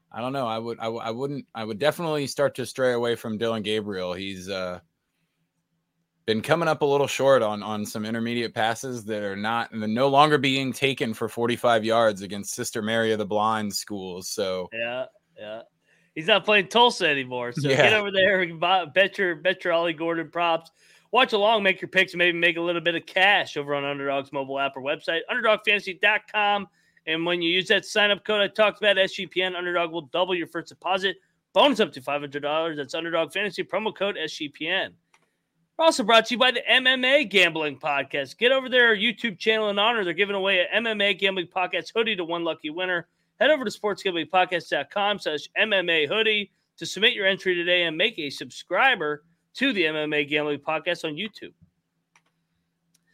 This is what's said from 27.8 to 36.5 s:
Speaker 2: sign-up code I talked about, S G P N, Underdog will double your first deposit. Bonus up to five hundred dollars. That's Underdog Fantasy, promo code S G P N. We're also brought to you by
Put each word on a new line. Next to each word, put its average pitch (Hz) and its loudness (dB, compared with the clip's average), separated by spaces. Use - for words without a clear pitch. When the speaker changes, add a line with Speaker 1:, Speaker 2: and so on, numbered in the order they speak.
Speaker 2:
sign-up 202 0
code 214 0
I 196 2
talked 208 2
about, 202 2
S 190 2
G 196 -8
P 185 -4
N, 185 -2
Underdog 175 -2
will 165 -6
double 185 0
your 165 -4
first 160 -10
deposit. 185 -2
Bonus 233 6
up 185 2
to 139 -12
five 143 -4
hundred 143 -8
dollars. 156 -2
That's 139 -8
Underdog 165 -2
Fantasy, 190 -4
promo 196 -4
code 196 -2
S 156 -6
G 160 -8
P 151 -10
N. 165 -2
We're 320 2
also 320 4
brought 226 6
to 247 -4
you 240 0
by 254 4